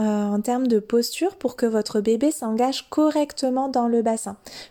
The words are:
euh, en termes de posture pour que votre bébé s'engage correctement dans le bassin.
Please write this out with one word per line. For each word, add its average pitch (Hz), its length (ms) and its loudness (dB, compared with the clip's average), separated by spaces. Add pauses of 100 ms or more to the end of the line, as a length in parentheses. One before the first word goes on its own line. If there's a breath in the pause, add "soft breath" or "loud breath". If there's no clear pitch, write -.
euh, - 20 -2
en 208 380 0
termes 247 260 -2
de 226 140 4
posture 240 560 0
pour - 180 -4
que - 100 -2
votre 220 360 0
bébé 226 320 2
s'engage 240 580 -2
correctement 294 800 0
dans 254 180 0
le 233 160 2
bassin. 220 340 -4 (340 loud breath)